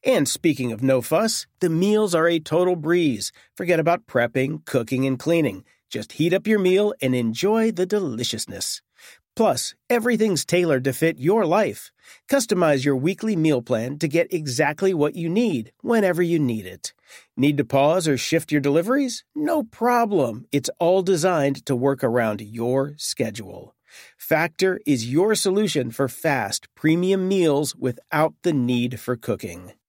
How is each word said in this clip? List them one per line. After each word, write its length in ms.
And 240
speaking 440
of 100
no 200
fuss, 440
the 100
meals 460
are 120
a 120
total 360
breeze. 560
Forget 240
about 280
prepping, 580
cooking, 400
and 140
cleaning. 440
Just 220
heat 200
up 140
your 120
meal 420
and 120
enjoy 580
the 140
deliciousness. 960
Plus, 400
everything's 560
tailored 400
to 80
fit 260
your 260
life. 460
Customize 540
your 120
weekly 400
meal 260
plan 380
to 80
get 260
exactly 600
what 220
you 140
need 420
whenever 400
you 180
need 260
it. 280
Need 200
to 80
pause 420
or 100
shift 340
your 100
deliveries? 640
No 280
problem. 880
It's 180
all 220
designed 640
to 100
work 280
around 380
your 560
schedule. 800
Factor 680
is 240
your 260
solution 560
for 160
fast, 680
premium 520
meals 480
without 580
the 100
need 460
for 160
cooking. 580